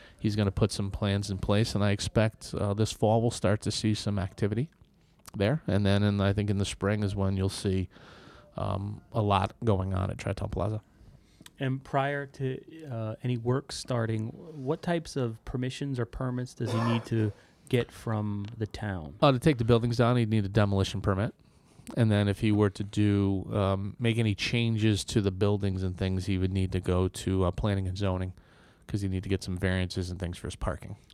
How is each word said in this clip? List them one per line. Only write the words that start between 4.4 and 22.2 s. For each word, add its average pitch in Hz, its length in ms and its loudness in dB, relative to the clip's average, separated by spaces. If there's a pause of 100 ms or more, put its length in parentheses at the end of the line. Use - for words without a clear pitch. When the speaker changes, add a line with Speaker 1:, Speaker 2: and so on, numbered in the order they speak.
Speaker 1:
there. 110 320 2
And 101 200 2
then 101 160 4
in, 101 180 4
I 98 140 4
think 101 160 0
in 98 80 0
the 101 80 0
spring 104 360 -2
is 101 140 -2
when 98 220 0
you'll 95 100 2
see, 95 400 0 (680)
um, 98 440 -6 (120)
a 113 100 0
lot 98 300 2 (120)
going 95 300 2
on 92 160 0
at - 80 -8
Tri-Town 101 320 -4
Plaza. 107 320 -2 (760)
Speaker 2:
And 135 240 -4
prior 139 440 -2
to, 131 340 -6 (300)
uh, 113 240 -6 (100)
any 123 120 0
work 123 360 -2
starting, 113 560 -2
what 156 540 -8
types 170 340 -2
of 117 280 -4
permissions 131 540 -4
or 120 60 -2
permits 123 500 -6
does 113 180 -4
he 113 80 0 (120)
need 113 140 0
to 107 260 0 (360)
get 120 240 0
from 104 540 -4 (100)
the 110 100 -2
town? 90 560 -6
Speaker 1:
Uh, 147 100 8
to 127 60 2
take 139 200 2
the 117 60 -2
buildings 117 320 4
down, 120 200 4
he'd 117 140 2
need 107 140 2
a 98 40 -4
demolition 98 520 2
permit. 101 340 0 (640)
And 110 140 4
then 104 180 4